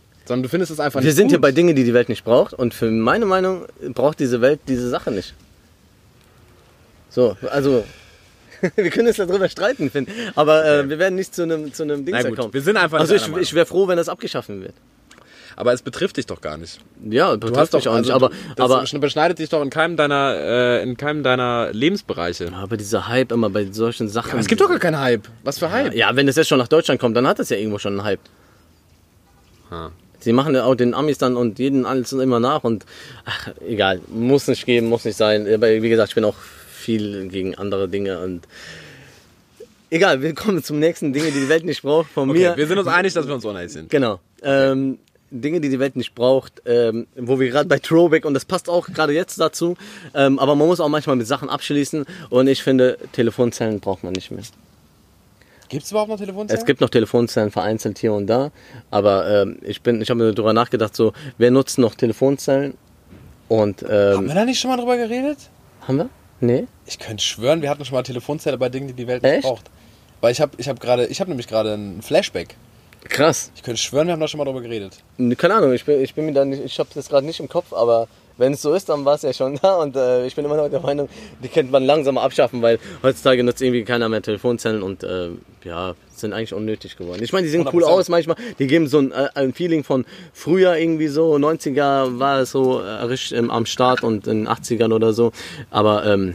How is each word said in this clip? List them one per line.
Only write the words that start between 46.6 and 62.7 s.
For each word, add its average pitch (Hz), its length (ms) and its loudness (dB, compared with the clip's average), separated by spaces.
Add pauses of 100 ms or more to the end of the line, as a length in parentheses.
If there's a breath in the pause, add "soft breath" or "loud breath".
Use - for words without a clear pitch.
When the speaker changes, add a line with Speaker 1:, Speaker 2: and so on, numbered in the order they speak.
Speaker 2:
ähm, 117 500 2
wo 127 240 -2
wir 131 120 2
gerade 143 180 0
bei 139 100 4
Throwback, 165 460 4
und 147 80 -2
das 135 140 -2
passt 180 240 -4
auch 175 160 0
gerade 156 260 -2
jetzt 175 260 -2
dazu, 170 380 -2 (380 loud breath)
ähm, 139 240 4
aber 139 160 4
man 147 140 4
muss 175 120 2
auch 151 80 0
manchmal 151 280 0
mit 117 100 -2
Sachen 135 240 -4
abschließen 143 560 -2 (240 loud breath)
und 131 160 4
ich 135 160 2
finde, 127 340 4 (160)
Telefonzellen 113 680 0
braucht 95 240 -4
man 90 100 -6
nicht 92 160 -8
mehr. 95 100 -12 (1300 soft breath)
Speaker 1:
Gibt's - 220 -10
überhaupt 214 180 0
noch 220 80 -6
Telefonzellen? 208 420 -4
Speaker 2:
Es 226 60 -6
gibt - 160 0
noch 131 80 2
Telefonzellen 113 600 0
vereinzelt 107 480 -4
hier 110 160 0
und 101 120 -4
da, 127 260 0 (380 loud breath)
aber, 98 380 2
ähm, 101 320 2
ich - 220 -10
bin, 117 180 2
ich 110 80 -6
habe 117 160 2
mir 110 80 4
darüber 107 220 2
nachgedacht, 113 420 0
so, 110 160 4 (240 loud breath)
wer 120 140 6
nutzt 131 280 2
noch 120 160 4
Telefonzellen? 135 800 0 (720)